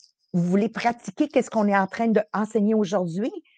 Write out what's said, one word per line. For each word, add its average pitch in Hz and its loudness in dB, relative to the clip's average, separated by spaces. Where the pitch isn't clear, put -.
vous 175 2
voulez 196 2
pratiquer 233 -4
qu'est-ce 247 0
qu'on 214 0
est 196 2
en 196 2
train 233 -2
d'enseigner 214 0
aujourd'hui, 190 -2